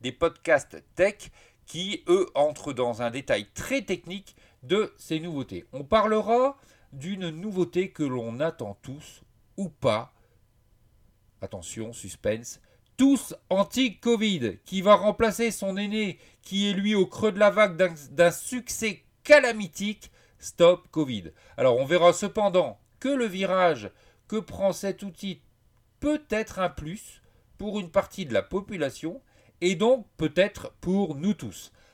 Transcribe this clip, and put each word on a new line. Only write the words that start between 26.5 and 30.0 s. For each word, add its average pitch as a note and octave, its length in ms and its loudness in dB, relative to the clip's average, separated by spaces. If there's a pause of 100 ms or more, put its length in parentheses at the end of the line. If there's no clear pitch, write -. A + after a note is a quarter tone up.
un F3+ 80 0
plus - 540 -12 (360)
pour G#3 220 -6
une F3 100 -8
partie F#3+ 360 -2
de B2 80 -8
la A3 80 2
population, F3+ 800 -6 (400)
et F3+ 140 2
donc A3+ 300 2 (120)